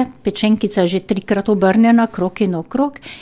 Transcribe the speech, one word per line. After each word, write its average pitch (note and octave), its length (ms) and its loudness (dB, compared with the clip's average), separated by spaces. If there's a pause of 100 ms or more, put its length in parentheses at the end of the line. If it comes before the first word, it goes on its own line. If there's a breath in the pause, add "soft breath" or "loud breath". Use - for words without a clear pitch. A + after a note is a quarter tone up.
(180)
pečenkica G#3 640 -2
je F3 80 2
že F#3 140 -4
trikrat G3 460 -2
obrnjena, A3+ 580 4
krog F#3 320 -6
in F#3 160 -2
okrog, C4+ 420 -4 (240 loud breath)